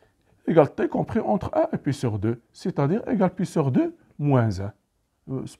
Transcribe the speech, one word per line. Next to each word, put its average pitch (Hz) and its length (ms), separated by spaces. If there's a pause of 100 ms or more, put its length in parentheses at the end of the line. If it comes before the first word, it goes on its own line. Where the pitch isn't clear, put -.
(500)
égale 156 240
t - 140
compris 220 320
entre 208 340
un 320 180
et - 60
pi 143 160
sur 110 240
deux, 113 240 (100)
c'est-à-dire 175 560
égal 190 260
pi 180 120
sur 143 240
deux 320 260 (220)
moins 120 420
un. 98 120 (580)
Euh, 131 140 (160)